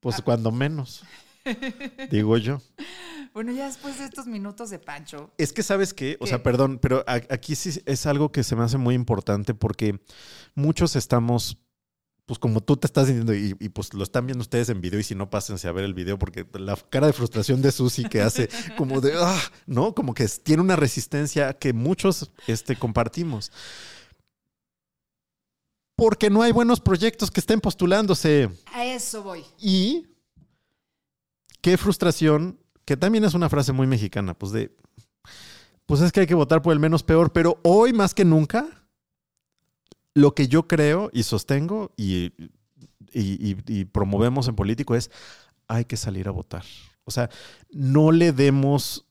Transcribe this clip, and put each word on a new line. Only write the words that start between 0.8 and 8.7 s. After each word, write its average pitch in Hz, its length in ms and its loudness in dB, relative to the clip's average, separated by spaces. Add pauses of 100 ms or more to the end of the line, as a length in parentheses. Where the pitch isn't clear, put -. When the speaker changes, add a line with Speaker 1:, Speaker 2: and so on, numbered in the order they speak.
Speaker 2:
<laughs> 262 640 -10
Speaker 1:
digo 107 280 2
yo. 127 220 -4 (760)
Speaker 2:
Bueno, 226 180 -10
ya 269 140 -8
después 277 320 -14
de 277 60 -14
estos 254 220 -16
minutos 208 440 -12
de 185 80 -14
Pancho. 147 600 -16
Speaker 1:
Es 151 140 -2
que, 220 100 -6
¿sabes 196 320 -2
qué? 139 260 -6
O 120 40 -10
Speaker 2:
¿Qué? 113 60 -6
Speaker 1:
sea, 123 120 -2
perdón, 131 380 2
pero 131 260 0
a-, 123 140 -2 (100)
aquí 135 240 -6
sí 151 300 -8
es 135 220 -4
algo 147 260 0
que 139 100 0
se 117 140 -2
me 117 80 0
hace 117 140 0